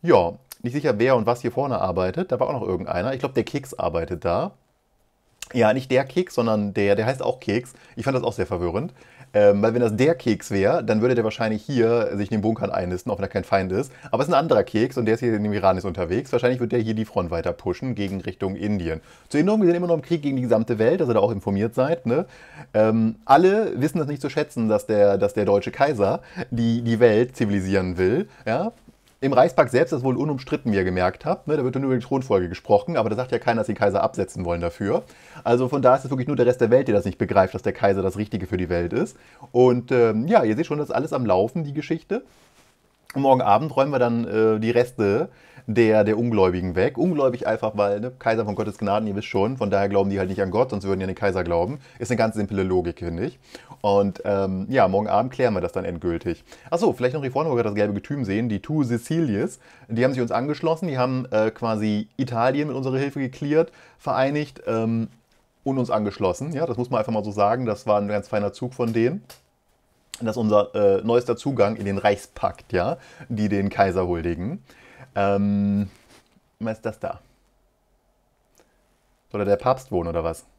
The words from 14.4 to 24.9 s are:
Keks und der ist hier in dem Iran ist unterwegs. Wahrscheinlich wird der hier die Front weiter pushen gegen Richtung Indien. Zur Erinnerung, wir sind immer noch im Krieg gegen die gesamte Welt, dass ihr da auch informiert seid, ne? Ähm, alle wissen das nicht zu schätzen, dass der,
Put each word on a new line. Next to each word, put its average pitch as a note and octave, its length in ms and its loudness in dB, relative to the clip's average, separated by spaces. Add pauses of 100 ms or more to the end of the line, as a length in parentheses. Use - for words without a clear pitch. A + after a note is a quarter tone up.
Keks A#2+ 380 0
und A#2 60 0
der A2 100 4
ist - 60 -6
hier A#2 120 0
in G#2+ 80 0
dem G#2 120 -2
Iran F#2+ 220 2
ist F#2 100 -6
unterwegs. G2+ 460 -4
Wahrscheinlich B2 280 0
wird A#2 120 -2
der B2+ 60 0
hier A2 160 0
die A2 120 -2
Front F2 260 -4
weiter E2+ 200 -4
pushen F#2+ 440 -6
gegen G2 260 -6
Richtung F#2+ 340 -6
Indien. F#2 460 -4 (260)
Zur D3 120 0
Erinnerung, G#3 220 2
wir F#3 60 4
sind F3 80 4
immer F3+ 120 -2
noch E3+ 80 2
im D3 80 -4
Krieg E3 180 -2
gegen C#3+ 140 -2
die B2+ 80 -2
gesamte A2+ 340 2
Welt, D#3 240 2
dass C3+ 80 0
ihr A2+ 60 4
da G#2+ 40 6
auch G#2 120 2
informiert G2+ 420 -2
seid, D3+ 320 0
ne? F3+ 220 0 (480)
Ähm, A2 400 2 (100)
alle F#3 560 4
wissen D#3 160 -2
das D3+ 100 -2
nicht D3 140 -8
zu D3 80 -6
schätzen, A#2+ 400 -2
dass G#2 160 2
der, G2+ 320 4